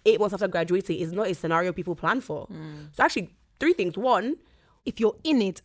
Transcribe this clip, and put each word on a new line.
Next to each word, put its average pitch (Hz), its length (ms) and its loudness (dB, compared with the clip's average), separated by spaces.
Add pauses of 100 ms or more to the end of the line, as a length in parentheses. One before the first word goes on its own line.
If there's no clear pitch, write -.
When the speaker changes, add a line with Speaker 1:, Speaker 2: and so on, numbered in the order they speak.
Speaker 1:
eight 220 140 6
months 208 140 2
after 202 120 0
graduating 175 540 0
is 160 100 -4
not 196 160 -2
a 185 80 -2
scenario 170 380 0
people 175 240 -6
plan 214 240 0
for. - 260 -8
Speaker 2:
Mm. 156 480 -16
Speaker 1:
So - 80 0
actually, 233 280 0 (280)
three 320 140 2
things. 180 260 -2
One, 240 380 2 (500)
Speaker 2:
if 240 140 -8
you're 220 240 2
in 285 180 4
it, 190 220 -4